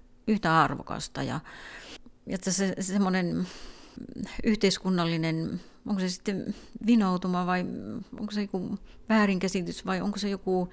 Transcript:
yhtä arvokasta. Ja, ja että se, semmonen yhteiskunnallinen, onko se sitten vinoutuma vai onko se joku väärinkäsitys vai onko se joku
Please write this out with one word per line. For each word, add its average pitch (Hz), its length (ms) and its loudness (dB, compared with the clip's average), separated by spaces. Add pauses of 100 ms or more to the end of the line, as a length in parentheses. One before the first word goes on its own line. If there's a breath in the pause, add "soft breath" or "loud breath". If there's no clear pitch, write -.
(260)
yhtä 170 340 4
arvokasta. 139 640 -2
Ja, 135 180 -2 (840 loud breath)
ja - 80 -4
että 185 160 -2
se, 190 300 2
semmonen 185 640 2 (1000 loud breath)
yhteiskunnallinen, 170 1160 2 (260 loud breath)
onko 196 140 0
se 185 80 0
sitten 190 460 -4 (320 loud breath)
vinoutuma 185 600 4
vai 180 200 0 (540)
onko 208 120 -6
se 208 100 0
joku 196 360 -4 (300 soft breath)
väärinkäsitys 190 800 2
vai 185 140 0
onko 202 180 -2
se 202 100 -2
joku 185 440 0